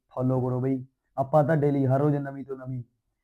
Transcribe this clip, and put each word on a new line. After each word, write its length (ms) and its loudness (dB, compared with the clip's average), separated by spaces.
ਫਾਲੋ 260 0
ਕਰੋ 200 -2
ਬਾਈ। 240 -2
ਆਪਾਂ 280 2
ਤੁਹਾਡੇ 260 2
ਲਈ 160 2
ਹਰ 140 2
ਰੋਜ਼ 160 2
ਨਵੀਂ 280 -8
ਤੋਂ 120 -12
ਨਵੀਂ 260 -10